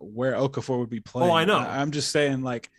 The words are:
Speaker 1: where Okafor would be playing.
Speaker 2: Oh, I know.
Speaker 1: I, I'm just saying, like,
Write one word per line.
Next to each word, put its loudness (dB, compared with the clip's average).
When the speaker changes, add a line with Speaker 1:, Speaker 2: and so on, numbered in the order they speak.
Speaker 1:
where -2
Okafor 0
would -4
be -6
playing. 0
Speaker 2:
Oh, 6
I 4
know. 4
Speaker 1:
I, -2
I'm -2
just -2
saying, 2
like, -6